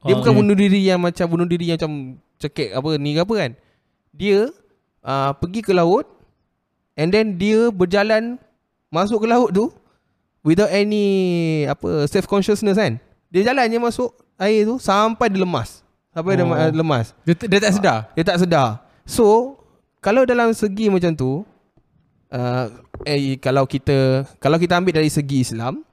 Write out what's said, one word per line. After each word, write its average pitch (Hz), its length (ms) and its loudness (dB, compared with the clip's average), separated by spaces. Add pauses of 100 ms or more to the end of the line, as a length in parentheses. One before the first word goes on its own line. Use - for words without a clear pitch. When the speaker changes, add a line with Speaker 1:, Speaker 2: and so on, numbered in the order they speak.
Speaker 1:
Dia - 100 0
Speaker 2:
Oh, 208 80 4
Speaker 1:
bukan 226 140 4
Speaker 2:
okey. 208 80 6
Speaker 1:
bunuh 208 160 4
diri 196 240 4
yang 185 180 2
macam 175 260 -2
bunuh 170 200 0
diri 175 200 -2
yang 165 120 -2
macam 160 140 -4 (460)
cekik 139 340 -8
apa 131 260 -6
ni 143 160 -4
ke 156 80 0
apa 196 160 -2
kan. 143 140 -4 (600)
Dia, 202 400 0 (500)
ah, 135 320 -2
pergi 180 280 -6
ke 202 100 -4
laut 180 320 2 (880)
and 156 160 -2
then 214 260 0
dia 220 340 2
berjalan 214 680 0 (520)
masuk 202 320 0
ke 214 100 -2
laut 240 200 4
tu 208 200 0 (720)
without 170 260 2
any 208 380 0 (600)
apa 143 220 -6 (180)
self 190 200 -2
consciousness 202 500 0
kan. 160 220 0 (300)
Dia 190 180 0
jalan 247 220 0
je 226 100 -2
masuk 240 320 -2 (260)
air 214 300 0
tu 226 120 -2
sampai 220 500 0
dia 196 120 -2
lemas. 165 460 -4 (240)
Sampai 170 240 -4
dia 180 80 2
Speaker 3:
Oh. 170 80 2
Speaker 1:
ma-, 160 200 2
lemas. 156 520 -2
Speaker 3:
Dia 170 120 2
t-, 170 120 -4
dia 196 140 2
tak 208 120 0
sedar? 185 280 2 (140)
Speaker 1:
Dia 165 120 -2
tak 180 120 0
sedar. 165 320 2 (340)
So, 240 520 2 (420)
kalau 240 260 2
dalam 240 280 2
segi 214 360 -2
macam 180 260 2
tu, 139 320 -4 (840)
ah, 123 420 -4 (320)
eh, 139 340 -2
kalau 135 280 0
kita, 139 320 -2 (400)
kalau 147 200 2
kita 175 180 0
ambil 175 200 0
dari 156 120 2
segi 139 360 -2
Islam 120 500 -8